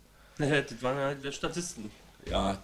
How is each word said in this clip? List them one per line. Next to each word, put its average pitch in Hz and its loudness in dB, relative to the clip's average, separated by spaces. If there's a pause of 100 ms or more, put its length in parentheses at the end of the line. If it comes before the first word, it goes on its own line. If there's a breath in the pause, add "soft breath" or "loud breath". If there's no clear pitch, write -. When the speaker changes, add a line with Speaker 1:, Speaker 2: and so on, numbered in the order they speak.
Speaker 1:
<laughs> - -20
Das 135 2
waren 127 2
halt 139 -2
Statisten. 160 -4 (380)
Speaker 2:
Ja, 98 2 (100)